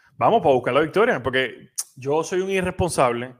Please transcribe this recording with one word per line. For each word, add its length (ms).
vamos, 240
para 140
buscar 180
la 80
victoria? 400
Porque 480
yo 280
soy 180
un 80
irresponsable 920